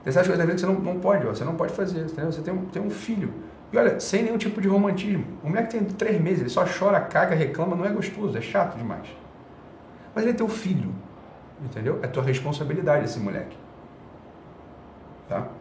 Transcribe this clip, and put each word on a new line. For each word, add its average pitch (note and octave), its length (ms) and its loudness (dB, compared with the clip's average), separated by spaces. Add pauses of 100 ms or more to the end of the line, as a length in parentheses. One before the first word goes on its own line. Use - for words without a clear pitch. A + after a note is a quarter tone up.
Tem C#3 80 -2
certas F#3 160 6
coisas F3 120 2
na E3 60 4
vida F3 100 2
que - 60 0
você F3+ 40 0
não, F#3 280 2
não F3+ 60 -2
pode, F#3 280 4
ó. - 20 0
Você G#2+ 140 -4
não D#3+ 120 -2
pode C#3+ 180 -2
fazer, F3 280 -2
entendeu? D#3 300 -4
Você D#3 100 -4
tem F3+ 120 -4
um, F#3 120 -4
tem F#3 160 -6
um G#3 80 -2
filho. G3+ 440 -4 (380)
E A3 60 2
olha, A3 220 4
sem G#3+ 240 0
nenhum A3+ 140 0
tipo G#3 220 -2
de G3 80 2
romantismo. G3 580 2 (180)
O D3 60 -2
moleque A3+ 280 0
tem G#3 80 2
três G3+ 340 0
meses, E3 220 2
ele A#2+ 80 -2
só F3+ 160 2
chora, G3 340 4
caga, F3 360 2
reclama, D#3+ 400 0
não F3 100 0
é G#3 40 2
gostoso, G#3 480 -2
é A2 40 -2
chato - 340 0
demais. A2 320 -6 (1040)
Mas A3 100 0
ele A#3+ 100 4
é - 20 2
teu A3+ 120 0
filho, C#3 460 -2 (680)
entendeu? A#2+ 380 -4
É B2+ 60 -4
tua B2+ 160 -2
responsabilidade D3 800 0
esse - 140 -4
moleque. - 380 -6 (1700)
Tá? G2 200 -4 (140)